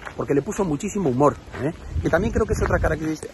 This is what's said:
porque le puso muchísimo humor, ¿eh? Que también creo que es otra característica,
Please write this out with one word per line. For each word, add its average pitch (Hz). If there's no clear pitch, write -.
porque 139
le 143
puso 202
muchísimo 175
humor, 127
¿eh? 147
Que -
también 196
creo 226
que 220
es 208
otra 185
característica, 156